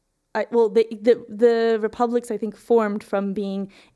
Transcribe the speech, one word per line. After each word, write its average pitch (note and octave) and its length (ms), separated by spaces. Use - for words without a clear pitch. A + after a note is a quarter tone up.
I, G#3 160
well, A#3 180
the, A3 220
the, A3+ 380
the A3+ 520
republics, A#3 500
I G#3 60
think, G#3 200
formed G#3+ 460
from G3 300
being G3 400